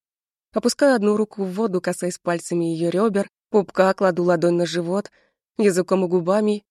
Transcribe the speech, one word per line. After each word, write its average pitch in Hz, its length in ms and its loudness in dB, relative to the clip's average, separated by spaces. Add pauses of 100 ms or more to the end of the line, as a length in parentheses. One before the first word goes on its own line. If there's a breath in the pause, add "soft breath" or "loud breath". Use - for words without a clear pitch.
(520)
Опускаю 247 440 2
одну 208 200 2
руку 214 280 -4
в 185 80 -6
воду, 190 280 -2
касаясь 180 380 -6
пальцами 170 460 -4
ее 165 260 -2
ребер, 202 400 0 (200)
пупка, 190 440 2
кладу 180 300 0
ладонь 175 320 2
на 175 100 0
живот, 175 440 -4 (460)
языком 190 480 2
и 175 40 -2
губами 202 640 0